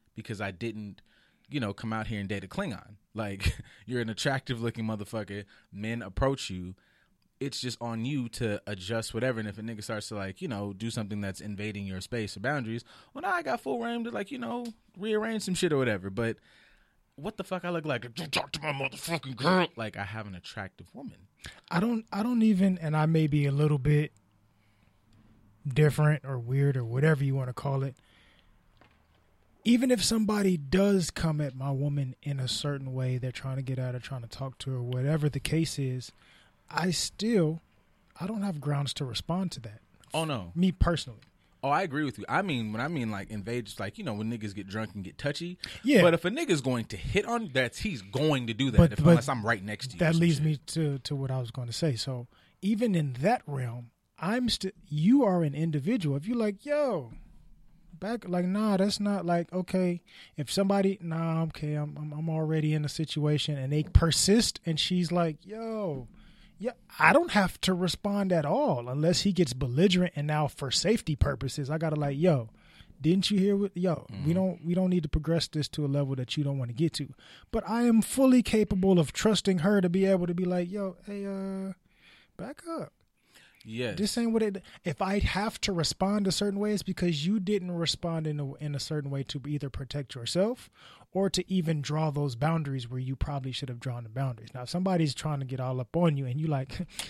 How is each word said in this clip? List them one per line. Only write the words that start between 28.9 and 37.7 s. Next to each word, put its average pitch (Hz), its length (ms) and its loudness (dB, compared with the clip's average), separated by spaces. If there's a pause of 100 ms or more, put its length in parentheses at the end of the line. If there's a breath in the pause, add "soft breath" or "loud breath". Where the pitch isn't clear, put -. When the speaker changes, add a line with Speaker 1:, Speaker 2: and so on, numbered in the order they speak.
Speaker 2:
Even 247 260 6
if 220 120 4
somebody 208 540 2
does 185 540 4
come 151 300 0
at 135 160 -4
my 139 160 -2
woman 139 500 0
in 143 160 -4
a 127 80 -2
certain 135 480 -4
way, 127 240 0
they're 127 140 -4
trying 131 240 -6
to 135 60 -4
get 131 180 -4
at 127 140 -4
her, 123 60 -8
trying 127 220 -10
to 113 60 -14
talk 135 300 -10
to 135 120 -6
her, 127 120 -2
whatever 139 460 0
the 135 120 -2
case 160 380 -2
is, 127 340 -6 (580 soft breath)
I 175 220 -2
still, 175 680 0 (600)